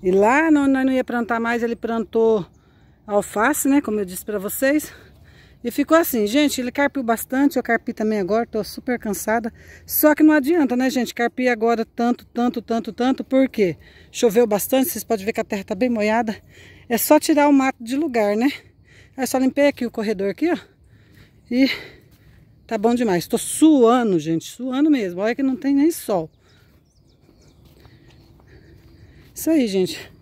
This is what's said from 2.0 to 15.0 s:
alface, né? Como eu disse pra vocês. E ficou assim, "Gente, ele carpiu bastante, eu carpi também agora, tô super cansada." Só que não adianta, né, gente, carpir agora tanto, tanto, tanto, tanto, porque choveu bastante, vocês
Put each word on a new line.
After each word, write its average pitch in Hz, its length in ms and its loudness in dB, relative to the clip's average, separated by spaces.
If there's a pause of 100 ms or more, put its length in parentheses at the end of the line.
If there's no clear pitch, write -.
alface, 214 640 0
né? 277 100 4
Como 214 200 -4
eu 202 60 -4
disse 185 200 -12
pra 208 140 -6
vocês. 269 520 -2 (720)
E 233 80 -6
ficou 285 240 0
assim, 262 320 2
"Gente, 277 320 0
ele 247 140 -6
carpiu 277 280 -2
bastante, 254 540 0
eu 247 80 -2
carpi 233 300 -2
também 214 260 -2
agora, 208 260 -2
tô 220 200 -6
super 240 340 -8
cansada." 220 540 -4 (320)
Só - 280 0
que 294 80 -2
não 311 120 6
adianta, 294 420 0
né, 254 140 -2
gente, 240 260 -4
carpir 247 340 -2
agora 226 360 -2
tanto, - 400 -4
tanto, 240 360 -4
tanto, 226 300 -6
tanto, 247 320 -2
porque 247 540 0 (340)
choveu 240 340 2
bastante, 254 440 0
vocês - 160 -8